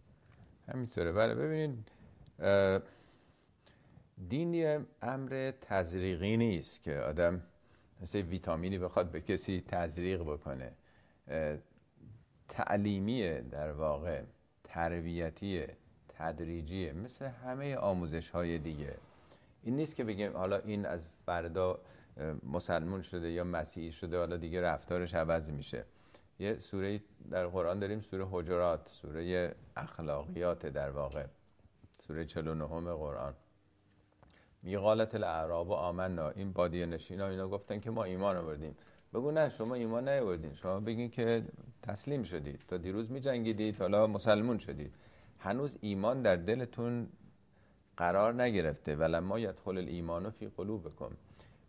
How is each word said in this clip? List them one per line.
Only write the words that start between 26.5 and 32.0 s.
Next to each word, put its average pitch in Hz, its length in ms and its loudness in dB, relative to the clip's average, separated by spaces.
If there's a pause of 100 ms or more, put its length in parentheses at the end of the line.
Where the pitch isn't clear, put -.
سوره‌ای 101 420 -2 (300)
در 90 160 2
قرآن 90 320 2
داریم، 101 220 -2
سوره 95 300 -4
حجرات، 87 580 2
سوره 85 640 -2 (220)
اخلاقیات 82 920 -2
در 69 240 -2
واقع، 69 340 -4 (760)
سوره 80 260 -6